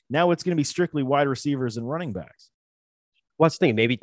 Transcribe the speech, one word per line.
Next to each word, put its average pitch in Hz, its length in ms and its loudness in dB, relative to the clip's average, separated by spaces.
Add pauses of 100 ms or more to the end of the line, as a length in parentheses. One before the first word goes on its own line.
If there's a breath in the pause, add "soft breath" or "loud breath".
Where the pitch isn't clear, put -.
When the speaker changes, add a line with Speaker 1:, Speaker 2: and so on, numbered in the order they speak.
Speaker 1:
now 170 220 2
it's 165 120 -2
gonna 180 120 -2
be 151 80 2
strictly 156 400 -2
wide 143 240 2
receivers 131 480 -2
and 117 140 -8
running 156 240 -6
backs. - 380 -14 (840)
Speaker 2:
Well, 160 120 6
that's - 100 -4
the 185 80 4
thing. 117 80 2
Maybe, 117 280 2